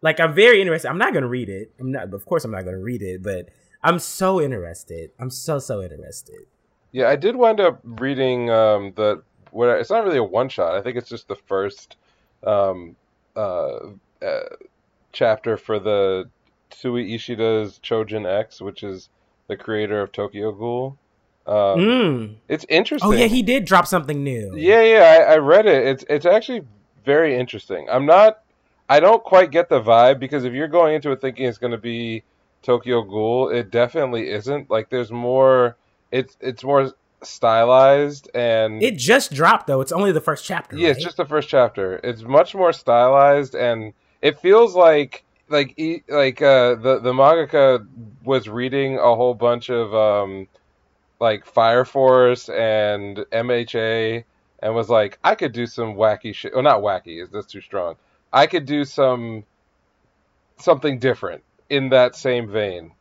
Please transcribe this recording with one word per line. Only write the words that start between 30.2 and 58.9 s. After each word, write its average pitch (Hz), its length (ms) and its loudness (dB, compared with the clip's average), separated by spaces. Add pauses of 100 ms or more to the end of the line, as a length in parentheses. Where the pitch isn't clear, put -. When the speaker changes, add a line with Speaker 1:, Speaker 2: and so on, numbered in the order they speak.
Speaker 2:
because 131 260 -6
if 123 80 -6
you're 151 160 -6
going 160 260 2
into 147 160 -4
it 135 80 -4
thinking 131 260 -6
it's 120 120 -6
gonna 120 200 -6
be 117 460 -10 (380)
Tokyo 120 420 -2
Ghoul, 110 460 -2
it 117 200 -6
definitely 120 600 -4
isn't. 127 420 -8
Like, 110 180 -4
there's 123 220 -6
more, 123 640 2 (360)
it's, 127 280 -6
it's 127 240 -12
more 135 280 0 (300)
stylized 135 1120 2
and 113 480 -2
Speaker 1:
It 233 160 -2
just 156 360 0
dropped, 175 340 2
though. 135 140 -2
It's 131 100 -6
only 190 200 0
the 151 100 0
first 151 240 -6
chapter, 170 320 -10
Speaker 2:
Yeah, 165 120 2
it's 131 80 2
Speaker 1:
right? 147 60 -8
Speaker 2:
just 175 140 -12
the 170 80 -4
first 147 240 -4
chapter. 104 540 0
It's 113 200 -8
much 139 320 2
more 185 180 2
stylized, 139 800 2
and 113 400 -4 (280)
it 151 180 -2
feels 202 360 4
like, 156 480 2 (260)
like, 143 280 -2
e-, 160 320 -6
like, 135 320 0
uh, 131 340 4
the, 117 280 0
the 123 100 -2
mangaka 139 720 4 (380)
was 123 260 -2
reading 131 480 -4
a 120 180 4
whole 123 200 0
bunch 120 340 -2
of, 117 240 -4
um, 101 540 -2 (720)
like, 110 260 -2
Fire 117 400 2
Force 127 640 2
and 104 840 -4
M 117 180 -4
H 120 260 -4
A 113 480 -4 (360)
and 113 160 -4
was 113 140 -4
like, 107 340 0
"I 202 120 0
could 147 180 -6
do 120 120 -6
some 113 300 -10
wacky 107 400 -2
shit." - 180 -14
Well, 131 100 -2
not 131 180 2
wacky, 90 500 -6
that's 101 160 -12
too 98 140 -20
strong. 87 340 -8 (380)
"I 170 140 4
could 160 180 -6
do 143 180 -4
some, 120 600 -4 (1120)